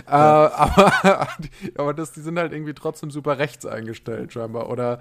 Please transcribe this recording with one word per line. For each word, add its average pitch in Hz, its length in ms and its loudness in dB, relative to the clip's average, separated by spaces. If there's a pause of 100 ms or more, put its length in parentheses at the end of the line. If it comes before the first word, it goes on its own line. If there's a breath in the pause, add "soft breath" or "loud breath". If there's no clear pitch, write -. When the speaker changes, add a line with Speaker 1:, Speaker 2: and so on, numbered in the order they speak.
(100)
Speaker 1:
Ja. 151 420 6
Speaker 2:
aber, 190 800 4
<laughs> - 60 -16
die, - 400 -14
aber 147 160 -4
das, 156 180 -10
die 156 80 -20
sind 165 160 -8
halt 170 160 -4
irgendwie 151 220 -10
trotzdem 151 380 -10
super 143 260 -4
rechts 147 260 -6
eingestellt 113 680 -10
scheinbar 113 360 -8
oder 120 320 -4